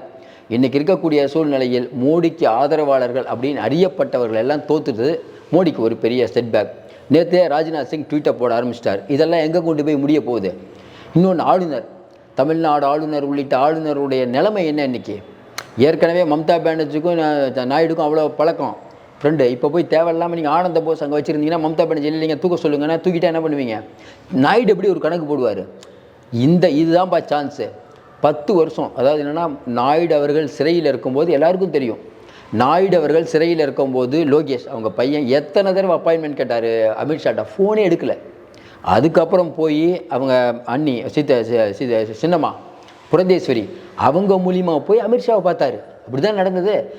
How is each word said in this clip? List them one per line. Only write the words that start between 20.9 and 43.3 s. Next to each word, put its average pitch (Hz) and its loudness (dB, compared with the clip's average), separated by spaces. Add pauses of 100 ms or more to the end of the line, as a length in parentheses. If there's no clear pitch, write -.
அங்க 147 -2
வச்சிருந்தீங்கன்னா 156 -2
மம்தா 160 0
பானர்ஜி 151 -2
இல்லைங்க 156 -2
தூக்க 165 0
சொல்லுங்கன்னா 147 0
தூக்கிட்டா 170 0
என்ன 165 0
பண்ணுவீங்க? 135 -4 (480)
நாயுடு 190 4
எப்படி 196 2
ஒரு 165 0
கணக்கு 160 -4
போடுவாரு? 117 -2 (680)
இந்த, 160 4
இதுதான்ப்பா 165 2
சான்ஸு. 135 -4 (520)
பத்து 151 0
வருஷம், 156 0
அதாவது 143 0
என்னன்னா, 151 -4
நாயுடு 151 0
அவர்கள் 147 0
சிறையில் 156 0
இருக்கும்போது 135 0
எல்லாருக்கும் 175 2
தெரியும், 131 -2 (540)
நாயுடு 175 2
அவர்கள் 156 2
சிறையில் 165 0
இருக்கும்போது 135 0
லோகேஷ் 139 0
அவங்க 113 -6
பையன் 139 -2
எத்தனை 180 2
தடவை 190 2
அப்பாயின்மெண்ட் 160 0
கேட்டாரு 113 0 (100)
அமித்ஷாட்ட, 135 -2
ஃபோனே 214 0
எடுக்கல. 156 0 (640)
அதுக்கப்புறம் 160 2
போய் 160 0
அவங்க 127 0
அண்ணி 127 -2
சீத-, 135 0
சி-, 113 2
சி-, 110 -2
சின்னம்மா 156 0 (600)
புரந்தேஸ்வரி 156 2 (260)